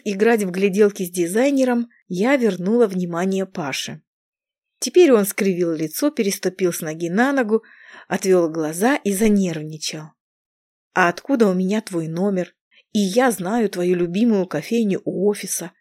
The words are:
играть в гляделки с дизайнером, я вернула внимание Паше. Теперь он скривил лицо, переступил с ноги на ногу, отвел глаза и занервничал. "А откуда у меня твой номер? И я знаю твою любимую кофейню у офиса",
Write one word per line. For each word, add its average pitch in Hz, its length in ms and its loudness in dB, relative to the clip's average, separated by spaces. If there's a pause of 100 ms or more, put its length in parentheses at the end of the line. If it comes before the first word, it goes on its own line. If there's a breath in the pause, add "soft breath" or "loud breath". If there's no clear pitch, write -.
играть 208 380 2
в 180 80 -4
гляделки 196 520 2
с 175 80 -6
дизайнером, 240 800 0 (180 soft breath)
я 214 300 0
вернула 214 500 2
внимание 185 580 -2
Паше. 151 560 -8 (800)
Теперь 349 320 4
он 208 140 6
скривил 180 480 0
лицо, 160 380 -2
переступил 190 600 -2
с - 80 -8
ноги 165 300 -6
на 240 240 0
ногу, 220 300 0 (440 loud breath)
отвел 180 420 2
глаза 165 460 -2
и 208 160 -4
занервничал. 165 1040 -2 (800)
"А 175 160 2
откуда 226 380 0
у 185 60 2
меня 185 280 0
твой 165 260 -6
номер? 180 480 -4 (380 soft breath)
И 214 60 0
я 214 320 2
знаю 202 380 -2
твою 180 280 0
любимую 185 500 2
кофейню 202 560 -2
у 175 240 -2
офиса", 202 540 -4